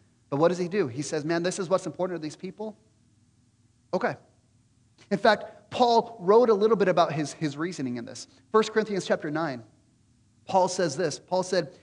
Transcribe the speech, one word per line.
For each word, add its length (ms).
but 60
what 120
does 100
he 100
do? 180
He 160
says, 220
"Man, 180
this 160
is 100
what's 180
important 300
to 60
these 140
people." 400
Okay. 240
In 80
fact, 520
Paul 500
wrote 300
a 40
little 220
bit 100
about 260
his, 200
his 240
reasoning 400
in 80
this. 240
First 200
Corinthians 320
chapter 240
nine, 360
Paul 240
says 280
this. 220
Paul 240
said, 400